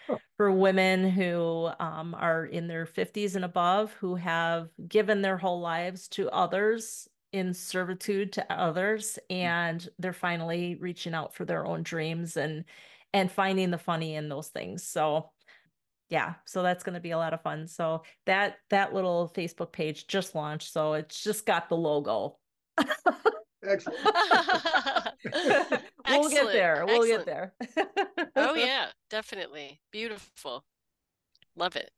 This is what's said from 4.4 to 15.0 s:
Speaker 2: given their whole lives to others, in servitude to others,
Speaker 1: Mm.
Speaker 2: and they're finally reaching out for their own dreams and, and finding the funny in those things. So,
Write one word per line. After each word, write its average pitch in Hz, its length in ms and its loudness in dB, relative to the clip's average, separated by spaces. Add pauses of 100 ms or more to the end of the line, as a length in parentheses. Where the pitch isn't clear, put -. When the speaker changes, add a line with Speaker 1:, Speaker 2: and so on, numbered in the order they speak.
Speaker 2:
given 208 320 4
their 190 160 2
whole 175 240 0
lives 175 480 -4
to - 220 -4
others, 202 760 0 (280)
in 185 180 -2
servitude 185 800 -4
to - 180 -4
others, 180 680 0 (120)
Speaker 1:
Mm. 185 60 -4
Speaker 2:
and 170 520 -2 (100)
they're 180 160 -4
finally 175 640 -2
reaching 175 360 -8
out 165 220 -6
for 175 100 -8
their 165 220 -2
own 165 160 -4
dreams 165 560 -4
and, 156 260 -4 (480)
and 190 180 2
finding 190 400 0
the 175 60 -2
funny 160 380 -4
in 151 160 -6
those 147 180 -8
things. - 380 -10
So, 156 440 0 (800)